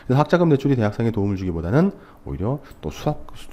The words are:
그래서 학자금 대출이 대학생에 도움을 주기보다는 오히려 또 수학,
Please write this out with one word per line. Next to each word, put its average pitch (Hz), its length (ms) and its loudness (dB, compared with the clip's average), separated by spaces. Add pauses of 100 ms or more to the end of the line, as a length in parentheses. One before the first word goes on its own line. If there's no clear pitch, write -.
그래서 131 140 4
학자금 170 280 4
대출이 139 280 4
대학생에 113 340 0
도움을 101 260 0
주기보다는 92 540 0 (340)
오히려 98 360 -4 (200)
또 76 100 -6
수학, - 360 -6 (260)